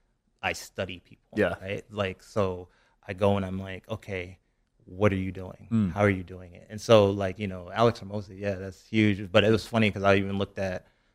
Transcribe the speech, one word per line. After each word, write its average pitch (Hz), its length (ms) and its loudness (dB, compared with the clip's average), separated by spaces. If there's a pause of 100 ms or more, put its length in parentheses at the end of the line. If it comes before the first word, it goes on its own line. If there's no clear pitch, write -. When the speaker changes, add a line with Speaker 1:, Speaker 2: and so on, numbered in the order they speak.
(440)
Speaker 1:
I 90 100 -2
study 92 460 -10
people. - 400 -12
Speaker 2:
Yeah. 87 200 2
Speaker 1:
Right? 98 300 -8
Like, 101 320 -6
so 92 460 -4 (400)
I 104 60 -8
go 101 240 2
and 98 80 -2
I'm 92 140 -6
like, 95 300 -12
"Okay, 92 480 -10 (480)
what 95 260 0
are 98 60 -2
you 92 140 -4
doing? 92 400 -14
Speaker 2:
Mm. 107 220 2
Speaker 1:
How 101 80 0
are 104 80 6
you 92 140 -2
doing 90 300 -18
it?" - 160 -20
And 107 100 -12
so, 107 300 6
like, 98 300 -4
you 107 80 -4
know, 92 260 -10
Alex 113 260 2
Hormozi, 98 400 -10
yeah, 101 160 -4
that's 95 300 -14
huge. 104 460 2
But 101 120 6
it 107 80 6
was 110 140 2
funny 110 260 2
'cause 95 120 -6
I 98 140 6
even 98 200 -2
looked 98 220 -4
at, 92 260 -6 (300)